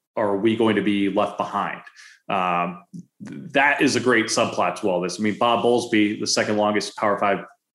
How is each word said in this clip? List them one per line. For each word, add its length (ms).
are 200
we 180
going 220
to 60
be 280
left 280
behind? 420
Um, 560
th-, 260
that 300
is 140
a 40
great 260
subplot 540
to 80
all 120
this. 180
I 60
mean, 140
Bob 260
Bowlesby, 560
the 60
second 300
longest 400
Power 220
Five, 220